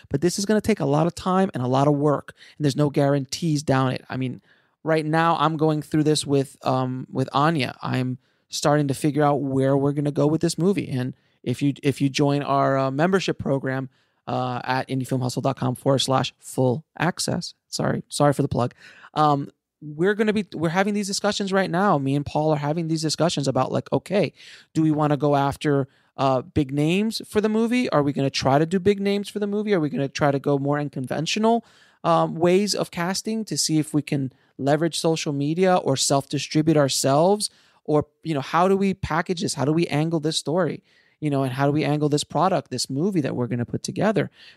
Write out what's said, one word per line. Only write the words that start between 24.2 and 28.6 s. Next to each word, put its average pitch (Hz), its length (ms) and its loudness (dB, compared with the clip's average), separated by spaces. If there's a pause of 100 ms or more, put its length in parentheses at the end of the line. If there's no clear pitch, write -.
do 160 80 0
we 156 100 4
wanna 147 280 2
go 143 180 2
after, 139 520 0 (280)
uh, 135 240 2
big 135 320 -2
names 180 560 0
for 214 140 0
the 214 80 0
movie? 226 400 0
Are 147 120 2
we 139 120 0
gonna 139 160 0
try 135 280 2
to 160 60 4